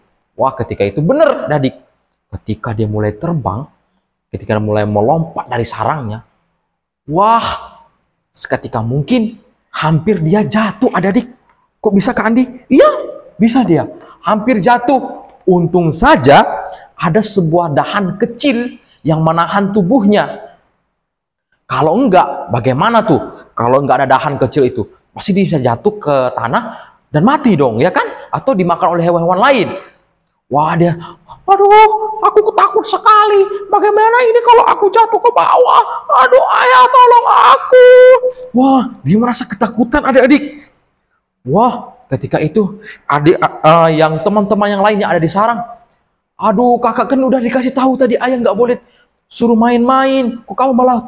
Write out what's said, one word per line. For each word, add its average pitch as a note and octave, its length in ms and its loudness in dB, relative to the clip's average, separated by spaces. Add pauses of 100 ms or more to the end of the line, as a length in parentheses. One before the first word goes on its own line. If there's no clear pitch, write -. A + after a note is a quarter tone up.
(360)
Wah, C3 160 -2
ketika G#2+ 320 -6
itu G2+ 160 -4
bener, C4+ 480 0
adik. C#3 320 -4 (520)
Ketika G#2 440 -10
dia A2 100 -2
mulai G#2+ 300 -4
terbang, C3+ 500 -6 (640)
ketika G#2+ 260 -6
dia G#2 60 -2
mulai G#2+ 240 -2
melompat A#2+ 640 -2
dari A#2 160 -4
sarangnya, A2+ 560 -8 (840)
wah, G#3 720 -2 (500)
seketika - 480 -10
mungkin C#3+ 640 -4 (320)
hampir D#3+ 480 -2
dia F#3 240 0
jatuh, A3 480 -4
adik-adik. G3 400 -4 (480)
Kok G#3 100 0
bisa, G3+ 220 0
Kak G#3+ 160 -2
Andi? B3 160 0 (240)
Iya, A#4+ 180 6 (480)
bisa A3+ 300 0
dia. D3+ 240 0 (320)
Hampir G#3+ 400 -2
jatuh. A#3+ 640 -2 (180)
Untung F3 460 0
saja F3+ 560 4 (480)
ada F3 260 -2
sebuah E3+ 540 -2
dahan F3+ 420 -4
kecil A#3+ 640 -4 (240)
yang D#3 180 -2
menahan E3+ 540 -2
tubuhnya. G3+ 840 -2 (1080)
Kalau D#3 320 -2
enggak, F#3 560 0
bagaimana D3 480 0
tuh? - 500 -4
Kalau B2 300 0
enggak C3 220 0
ada C3 120 2
dahan C#3 240 -4
kecil C3+ 320 0
itu, G#2 160 -8 (240)
pasti - 240 -4
dia G3 80 2
bisa D3+ 160 -2
jatuh B2+ 400 -4
ke D3 160 -2 (160)
tanah C#3+ 640 -8 (160)
dan D#3 160 2
mati C#4+ 320 0
dong, A#2+ 160 0
ya D#3+ 160 0
kan? A4+ 160 -2 (240)
Atau - 240 -2
dimakan F3 400 -2
oleh E3+ 80 -2
hewan-hewan F3 360 0
lain. A#3 280 2 (840)
Wah, D#3 240 -2
dia, E3+ 160 2 (560)
"Aduh, G#4+ 720 4
aku G#4+ 320 0
takut G#4+ 320 0
sekali. G#4 560 2 (320)
Bagaimana G#4+ 560 2
ini A4+ 160 2
kalau A#4+ 240 4
aku - 240 0
jatuh A4+ 240 2
ke A#4+ 160 2
bawah? - 500 2 (460)
Aduh, B4 160 4 (160)
ayah, B4+ 320 4
tolong B4 340 6 (300)
aku." B4+ 320 6 (640)
Wah, C4 300 2 (180)
dia D#3 160 0
merasa A#3+ 320 -2
ketakutan, A#3+ 560 -2
adik-adik. C4 640 0 (800)
Wah, G#3 480 -2 (160)
ketika C3+ 240 -6
itu, F#3 480 -4 (240)
adik, D3 320 2
eh, E3 560 2
yang D#3 240 0
teman-teman G3+ 480 -2
yang G3 160 -2
lainnya G#3 240 0
ada E3 80 0
di E3 160 -2
sarang, A3+ 320 -2 (720)
"Aduh, A#3 480 0
kakak A#3+ 320 -2
kan C4 80 0
udah C4 160 0
dikasih A#3+ 320 -4
tahu C4 240 -2
tadi, B3 240 0
ayah B3+ 160 -2
nggak A#3+ 160 -2
boleh A#3 240 -2 (560)
suruh A#3 240 0
main-main. B3 880 0
Kok - 80 -16
kamu B3+ 240 -2
malah B3+ 300 2